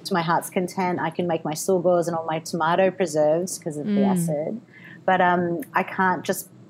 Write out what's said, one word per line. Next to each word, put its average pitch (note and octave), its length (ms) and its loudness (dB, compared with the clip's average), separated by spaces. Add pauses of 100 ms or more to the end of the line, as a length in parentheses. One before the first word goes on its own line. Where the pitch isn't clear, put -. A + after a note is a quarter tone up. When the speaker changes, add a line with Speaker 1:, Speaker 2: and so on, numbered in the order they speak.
Speaker 1:
to - 80 -8
my E3+ 80 2
heart's E3 280 0
content. F3+ 500 -2
I D#3+ 100 -2
can F3+ 180 -4
make E3 160 -2
my D3+ 80 -4
sulgos F3 560 2
and E3+ 80 -2
all E3 100 -6
my D#3+ 140 -4
tomato F3 500 2
preserves D#3+ 680 0
'cause D3+ 180 -8
of D3 100 -6
the G#3 140 -2
Speaker 2:
Mm. G3+ 100 4
Speaker 1:
acid. E3+ 500 -2 (440)
But, F#3 160 4
um, F3 400 2 (140)
I F#3+ 100 0
can't F#3 400 0
just - 240 -4 (220)